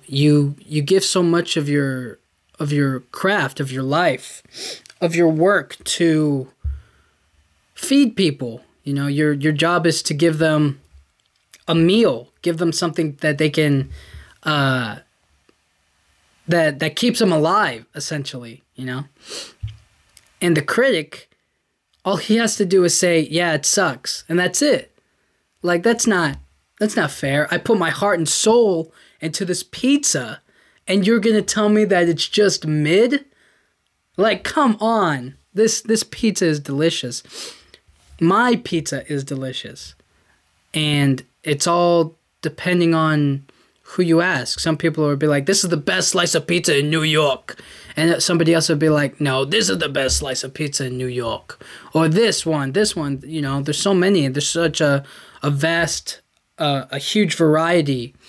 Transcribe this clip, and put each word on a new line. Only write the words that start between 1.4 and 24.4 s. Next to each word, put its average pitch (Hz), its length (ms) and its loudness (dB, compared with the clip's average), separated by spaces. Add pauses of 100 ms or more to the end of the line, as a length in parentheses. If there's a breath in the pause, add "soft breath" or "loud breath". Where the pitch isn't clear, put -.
of 147 100 -2
your, 135 520 -2 (400)
of 147 120 -4
your 139 300 0 (100)
craft, 190 480 -2
of 135 140 -6
your 131 100 -6
life, 147 580 -2 (600 loud breath)
of 165 140 0
your 170 120 4
work 160 560 2
to 156 640 0 (1300 loud breath)
feed 269 420 2
people. 143 480 -2 (220)
You 143 80 -4
know, 139 140 -2
your, 147 260 2
your 143 180 0
job 165 340 2
is 165 180 0
to - 100 -4
give 156 240 2
them 151 420 2 (880)
a 165 80 0
meal, 165 540 2 (120)
give 170 160 -2
them 170 140 0
something 160 480 -4
that 151 180 -2
they 156 120 2
can, 143 400 0 (540 loud breath)
uh, 135 560 -2 (1500)
that, 156 320 2
that 156 160 -4
keeps 240 240 0
them 196 140 4
alive, 156 600 0
essentially, 135 720 -10 (120)
you 127 100 -10
know? 127 180 -8 (1400 loud breath)
And 170 140 2
the 147 60 0
critic, 196 680 -2 (760)
all 196 100 0
he 214 220 0
has 226 180 0
to 208 100 0
do 185 200 4
is 160 120 0
say, 175 220 2
"Yeah, 165 340 0
it 147 120 -2
sucks," - 640 -2
and 170 100 0
that's 180 220 -2